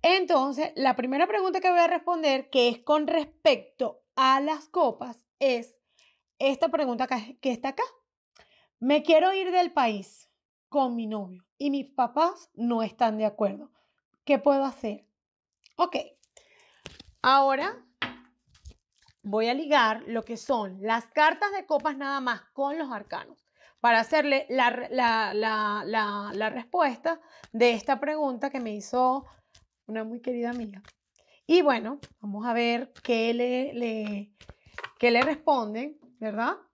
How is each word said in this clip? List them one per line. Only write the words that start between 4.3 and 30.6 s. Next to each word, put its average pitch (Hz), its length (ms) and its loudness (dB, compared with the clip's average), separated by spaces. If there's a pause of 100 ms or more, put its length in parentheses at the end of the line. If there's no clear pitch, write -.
las 302 280 -4
copas, 240 600 -2 (100)
es 240 400 -2 (640)
esta 269 300 0
pregunta 269 340 -2
acá, 254 160 -4 (200)
que 262 120 -2
está 240 180 -4
acá. 269 140 -4 (960)
"Me 294 240 2
quiero 330 300 6
ir 370 180 -2
del 359 200 2
país 226 560 -4 (420)
con 262 260 0
mi 226 100 -6
novio 190 400 -10 (140)
y 285 100 -2
mis 277 240 -2
papás 262 640 0
no 233 260 -2
están 214 380 0
de 220 60 0
acuerdo. 208 460 -4 (540)
¿Qué 285 140 2
puedo 277 260 2
hacer?". 226 400 -8 (680)
Ok, 359 220 -2 (1200)
ahora 269 640 2 (1400)
voy 220 280 -2
a 247 40 0
ligar 269 540 2
lo 226 160 -6
que 233 140 -10
son 208 440 -4
las 226 260 -2
cartas 320 440 2
de 392 140 -8
copas 294 320 -2
nada 277 240 -6
más 240 200 -4 (120)
con 277 240 -4
los 277 140 -8
arcanos - 540 -12 (360)
para 233 180 6
hacerle 277 500 2
la 247 200 4
re-, 240 200 -4
la, 226 440 0
la, 214 520 -2
la, 208 480 -4
la 214 160 -2
respuesta 294 680 -2 (320)
de 233 200 4
esta 233 280 -2
pregunta 277 500 -4
que 269 120 -8
me 220 120 -8
hizo 254 520 0 (600)
una 220 180 -8
muy 233 180 -10
querida 240 280 -4
amiga. 214 320 -10 (640)